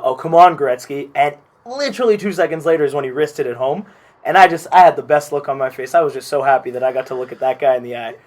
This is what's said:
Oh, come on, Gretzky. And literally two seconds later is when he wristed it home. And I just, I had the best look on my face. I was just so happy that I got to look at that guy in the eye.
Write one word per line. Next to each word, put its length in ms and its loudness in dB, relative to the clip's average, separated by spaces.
Oh, 120 -2
come 200 -6
on, 220 8
Gretzky. 580 -4
And 220 0
literally 520 -2
two 160 -4
seconds 320 -2
later 200 2
is 100 -2
when 100 -4
he 60 -6
wristed 360 -4
it 100 -6
home. 300 -4
And 120 0
I 120 8
just, 240 -2
I 80 6
had 160 8
the 60 -8
best 300 -2
look 160 -6
on 80 -4
my 140 -4
face. 240 -12
I 60 6
was 120 0
just 160 -12
so 140 -2
happy 300 0
that 100 -6
I 100 0
got 140 -4
to 80 -10
look 180 -8
at 80 -16
that 200 -2
guy 160 2
in 60 -4
the 140 -12
eye. 200 -12